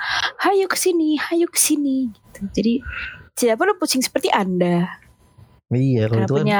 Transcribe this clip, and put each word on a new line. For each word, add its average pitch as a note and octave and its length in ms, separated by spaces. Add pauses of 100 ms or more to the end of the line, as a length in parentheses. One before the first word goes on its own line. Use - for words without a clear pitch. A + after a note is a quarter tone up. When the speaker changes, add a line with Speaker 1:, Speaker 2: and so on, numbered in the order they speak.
(380)
Speaker 1:
"Hayo G4 280
ke F4+ 100
sini, E4 420
hayo E4+ 300
ke - 100
sini," C4+ 540
gitu. - 280 (120)
Jadi A3+ 220 (600)
tidak A3+ 240
perlu F#4 160
pusing D#4 260
seperti - 300
Anda. F3+ 680 (680)
Speaker 2:
Iya, B2 360
kalau A2 60
Speaker 1:
Karena A2+ 140
Speaker 2:
itu C#3 80
kan C#3+ 60
Speaker 1:
punya G3+ 200